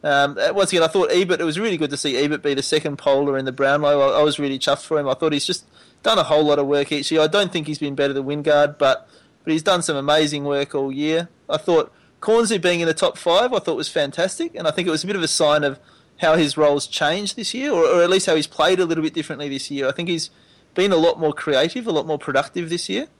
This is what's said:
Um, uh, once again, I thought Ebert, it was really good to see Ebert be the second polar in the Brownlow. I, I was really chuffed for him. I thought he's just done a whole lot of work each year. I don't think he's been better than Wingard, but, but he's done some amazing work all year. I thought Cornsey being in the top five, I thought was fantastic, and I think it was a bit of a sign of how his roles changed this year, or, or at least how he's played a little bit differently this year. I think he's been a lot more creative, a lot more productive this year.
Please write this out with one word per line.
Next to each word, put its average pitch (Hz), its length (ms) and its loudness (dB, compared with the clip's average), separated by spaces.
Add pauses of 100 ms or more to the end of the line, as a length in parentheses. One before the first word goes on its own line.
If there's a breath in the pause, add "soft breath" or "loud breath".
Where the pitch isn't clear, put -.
Um, 143 320 2
uh, 143 160 0
once 190 200 0
again, 170 100 4
I 160 60 4
thought 185 220 2
Ebert, 180 300 2
it 170 40 -2
was 156 140 -2
really 202 200 -2
good 147 120 -2
to 143 60 -6
see 135 200 -4
Ebert 147 260 -2
be 143 100 0
the 139 100 -2
second 151 360 -4
polar 139 400 2
in 131 80 -4
the 131 60 -6
Brownlow. 143 480 2
I, 139 180 2
I 151 40 4
was 151 160 2
really 139 200 -4
chuffed - 260 -2
for 156 140 -2
him. 143 100 -2
I 127 60 0
thought 156 180 0
he's 143 140 -2
just - 180 -6 (380 soft breath)
done 220 160 2
a 156 60 2
whole 151 200 4
lot 147 140 2
of 139 80 0
work 143 260 0
each 143 200 -4
year. 160 100 4
I 156 60 4
don't 190 220 0
think 156 160 -6
he's 151 120 -8
been 143 160 -6
better 139 180 0
than 135 120 -4
Wingard, 147 520 2
but, - 320 0 (360 soft breath)
but 160 80 -2
he's 156 100 -2
done 180 180 2
some 156 160 -4
amazing 147 480 0
work 139 300 -2
all 139 180 -4
year. 156 360 -2 (200)
I - 80 -2
thought 165 360 0 (280 soft breath)
Cornsey 220 400 2
being 175 200 0
in 165 80 0
the 156 60 0
top - 220 0
five, 220 380 2
I 202 40 0
thought 160 180 -2
was 151 120 -6
fantastic, 170 680 -4
and 170 140 -4
I - 20 2
think 175 160 -4
it 175 40 0
was 156 120 -2
a 180 40 -8
bit 202 100 -4
of 175 60 -2
a 160 60 -2
sign 151 360 2
of 139 140 -2 (400 soft breath)
how 160 180 4
his 151 220 0
roles 147 280 4
changed 180 500 -2
this - 180 -8
year, 269 180 -4
or, 165 140 4
or 170 160 4
at 175 80 4
least 190 160 2
how 175 80 2
he's 151 120 0
played 180 340 2
a 180 40 2
little 160 180 -2
bit 156 120 -4
differently 147 340 -8
this 135 220 -10
year. 139 180 -2
I 135 40 -2
think 170 160 -8
he's 165 220 -4 (440 soft breath)
been 196 160 2
a 180 60 4
lot 160 240 4
more 151 120 0
creative, 160 540 -2
a 208 60 -2
lot 156 140 -2
more 151 120 -4
productive 151 520 -4
this 175 180 -6
year. 226 180 -4 (140)